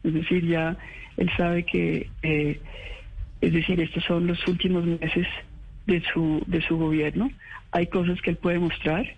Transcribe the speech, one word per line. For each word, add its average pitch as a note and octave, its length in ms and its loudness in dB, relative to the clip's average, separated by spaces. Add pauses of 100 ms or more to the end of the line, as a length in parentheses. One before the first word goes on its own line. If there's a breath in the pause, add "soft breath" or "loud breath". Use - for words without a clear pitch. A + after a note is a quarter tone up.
es D#3+ 120 0
decir, E3+ 320 2
ya E3 300 0 (400 loud breath)
él F#3 200 2
sabe F3 280 2
que, E3 440 0 (140)
eh, D3+ 380 0 (800 loud breath)
es F3 120 4
decir, E3+ 280 2
estos E3 240 -2
son F3 220 2
los F3 220 0
últimos F3+ 360 2
meses E3+ 420 0 (600)
de F3 160 4 (100)
su, D#3 340 2
de E3+ 160 0
su E3 140 0
gobierno. D#3 540 2 (420 loud breath)
Hay F3 140 2
cosas F3+ 340 0
que F3 100 0
él E3+ 60 0
puede F3 220 0
mostrar E3+ 480 0 (120)